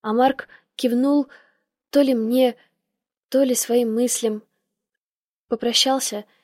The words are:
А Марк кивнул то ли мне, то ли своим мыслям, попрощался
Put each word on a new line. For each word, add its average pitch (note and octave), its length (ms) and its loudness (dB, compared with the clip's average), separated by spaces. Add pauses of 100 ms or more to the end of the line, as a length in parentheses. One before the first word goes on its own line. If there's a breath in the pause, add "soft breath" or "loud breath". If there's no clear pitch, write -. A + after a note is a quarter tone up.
А A3 100 -4
Марк C4 360 0 (280 loud breath)
кивнул C4+ 520 0 (640 soft breath)
то C#4+ 120 4
ли C4 120 2
мне, A#3+ 420 0 (720 soft breath)
то C4+ 140 2
ли B3+ 120 0
своим A#3 400 0
мыслям, A3+ 480 -2 (1080)
попрощался A#3+ 760 -2 (200)